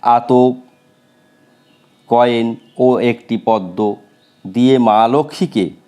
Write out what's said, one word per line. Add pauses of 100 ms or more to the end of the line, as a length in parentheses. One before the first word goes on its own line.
আতপ, (1500)
কয়েন (220)
ও
একটি
পদ্ম (520)
দিয়ে
মা
লক্ষ্মীকে (180)